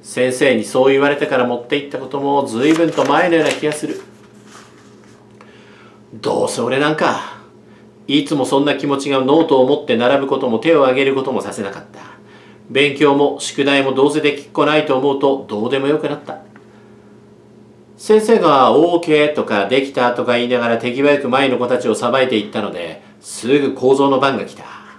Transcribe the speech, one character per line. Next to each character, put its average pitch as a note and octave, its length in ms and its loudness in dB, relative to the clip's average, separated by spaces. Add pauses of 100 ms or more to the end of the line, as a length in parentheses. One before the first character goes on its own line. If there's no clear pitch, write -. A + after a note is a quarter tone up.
先 B2+ 300 -2
生 B2+ 240 2
に G#2+ 80 -2
そ C3 240 2
う - 20 6
言 C3+ 100 4
わ C#3+ 80 2
れ D3 60 2
て C#3+ 120 -2
か C3+ 100 -2
ら B2 100 2
持 B2 80 -2
っ A#2 100 -8
て C#3+ 120 -4
行 C#3 100 -6
っ - 20 -16
た B2+ 100 -10
こ C3 80 -10
と C#3 120 -8
も C#3 280 0
随 B2 260 0
分 D#3+ 180 2
と C#3 140 -2
前 D#3 240 2
の E3 80 2
よ D#3 60 2
う - 20 2
な C#3 60 2
気 C#3+ 160 -4
が D3 60 0
す - 140 -8
る。 - 160 -8 (2000)
ど A2 320 -2
う - 20 -4
せ B2+ 140 -6
俺 B2+ 180 -2
な D3+ 100 0
ん D#3 60 -2
か。 - 420 -4 (680)
い C#3+ 160 0
つ D#3+ 100 -4
も C3+ 100 0
そ C#3 140 0
ん C#3+ 60 2
な C#3+ 100 0
気 D3+ 140 -4
持 C#3 80 0
ち C#3 120 -6
が C3+ 120 0
ノ D3 220 2
ー - 40 0
ト C3+ 140 4
を B2+ 80 4
持 D3 80 2
っ - 80 -10
て A#2+ 120 0
並 C3 260 2
ぶ C3+ 40 -4
こ C3+ 120 -2
と C3+ 100 -2
も A2 100 -2
手 D#3+ 160 2
を D3 60 4
挙 C3 160 2
げ C#3 80 2
る C3+ 100 0
こ C3+ 80 -2
と C3+ 80 -4
も A2+ 120 -4
さ G2+ 100 -10
せ A2+ 100 -8
な G2 80 -6
か - 80 -14
っ - 40 -18 (100)
た。 - 80 -20 (720)
勉 C#3 260 0
強 C#3+ 180 4
も C#3+ 240 2
宿 - 260 -4
題 C#3 200 2
も C3 80 0
ど C3+ 160 2
う C#3+ 40 0
せ D3+ 80 0
で D3 120 0
き - 140 -12
っ - 60 -20
こ D3 140 0
な D3+ 100 2
い D3+ 100 0
と C3 120 0
思 C#3 160 0
う C#3 60 -4
と C#3 280 0
ど A2 200 -4
う - 20 -4
で C3+ 80 -2
も C3+ 80 -4
よ D3+ 120 0
く D3 100 -6
な D3 80 -6
っ - 100 -16
た。 - 120 -12 (1600)
先 G#3+ 260 2
生 A3+ 160 4
が C#3 340 4
「オ E3+ 240 4
ー E3 40 2
ケ D3+ 260 2
ー」 D3 100 -2
と C3 80 -2
か G2+ 240 -2
「で C3+ 140 2
き C3+ 100 -8
た」 A#2+ 240 0
と B2 80 -4
か B2 80 0
言 A#2+ 140 0
い - 20 -4
な B2 100 0
が A#2+ 100 -2
ら A#2 100 0
手 A#2+ 160 -4
際 C#3 180 2
よ C#3+ 60 2
く C3 100 -4
前 C3 220 2
の A#2+ 80 0
子 A#2+ 80 -2
た - 100 0
ち - 100 -4
を A2 80 2
さ A#2+ 160 -2
ば C3 120 2
い B2+ 60 0
て A#2 100 0
い G#2 100 -4
っ - 20 -14
た A2 120 -6
の G2+ 80 -6
で、 F2 320 -12 (180)
す - 260 -14
ぐ C#3 280 2
構 C3 200 0
造 C#3 140 2
の C3+ 100 0
番 C3 200 0
が F#2+ 80 -8
来 - 80 -18
た。 - 100 -20 (340)